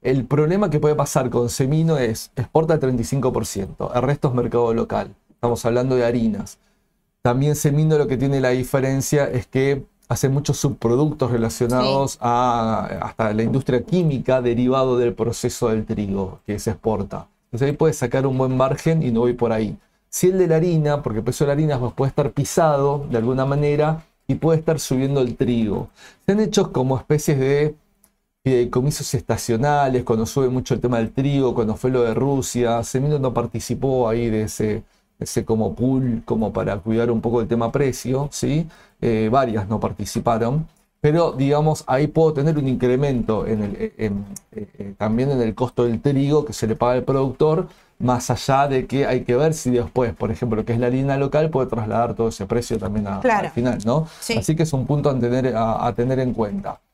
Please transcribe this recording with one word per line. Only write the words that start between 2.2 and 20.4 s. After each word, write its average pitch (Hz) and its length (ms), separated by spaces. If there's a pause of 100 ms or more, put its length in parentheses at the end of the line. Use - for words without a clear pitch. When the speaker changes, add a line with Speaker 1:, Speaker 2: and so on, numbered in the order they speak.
Speaker 1:
exporta 160 380
el 156 80
treinta 127 220
y - 20
cinco 127 260
por 113 140
ciento, - 480
el 120 80
resto 143 260
es 123 60
mercado 117 400
local, 107 420 (160)
estamos 117 340
hablando 123 300
de 123 80
harinas. 113 540 (640)
También 135 340
Semino 151 420
lo 143 100
que 127 100
tiene 135 240
la 127 80
diferencia 135 760
es 123 220
que 139 380 (240)
hace - 180
muchos 139 300
subproductos 131 760
relacionados 127 800
Speaker 2:
Sí. - 100
Speaker 1:
a, 117 800
hasta 110 320
la 107 80
industria 120 420
química 139 580
derivado 123 560
del 120 160
proceso 117 560
del 110 160
trigo 98 600
que 101 140
se 110 120
exporta. 98 560 (180)
Entonces 131 240
ahí 147 60
puede 160 180
sacar 135 340
un 131 100
buen 131 180
margen 139 460
y 123 80
no 113 120
voy 123 120
por 117 200
ahí. 110 220 (340)
Si - 180
el 190 100
de 185 100